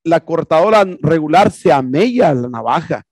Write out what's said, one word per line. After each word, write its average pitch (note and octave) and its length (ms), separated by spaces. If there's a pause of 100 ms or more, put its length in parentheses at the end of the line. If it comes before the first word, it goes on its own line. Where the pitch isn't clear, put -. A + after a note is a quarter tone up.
la E3 220
cortadora E3 600 (160)
regular D#3+ 520
se - 180
amella D#3 640
la B2 140
navaja. B2 640